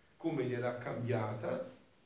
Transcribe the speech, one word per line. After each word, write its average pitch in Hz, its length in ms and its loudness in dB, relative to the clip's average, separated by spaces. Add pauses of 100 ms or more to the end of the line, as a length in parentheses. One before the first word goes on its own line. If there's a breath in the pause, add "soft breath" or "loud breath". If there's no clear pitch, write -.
(160)
come 147 280 0
gliel'ha 123 340 0
cambiata, 117 920 0 (380)